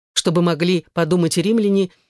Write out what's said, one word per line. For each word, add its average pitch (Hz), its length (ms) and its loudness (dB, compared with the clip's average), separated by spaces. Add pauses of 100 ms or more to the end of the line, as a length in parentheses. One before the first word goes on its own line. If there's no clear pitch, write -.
(120)
Чтобы 175 300 0
могли 175 500 0
подумать 170 440 0
римляне, 196 540 0 (200)